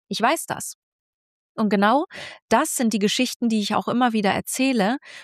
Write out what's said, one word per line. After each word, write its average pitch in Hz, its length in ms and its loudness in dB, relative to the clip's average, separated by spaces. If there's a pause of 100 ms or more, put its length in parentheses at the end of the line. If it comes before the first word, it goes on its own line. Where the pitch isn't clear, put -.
Ich 202 120 -6
weiß 277 240 0
das. - 300 -10 (840)
Und 214 140 0
genau 214 340 4 (460)
das 262 260 2
sind 226 160 2
die 226 60 0
Geschichten, 240 500 0
die 220 120 2
ich 208 140 -4
auch 196 140 -2
immer 240 240 2
wieder 208 200 2
erzähle. 247 640 0 (260)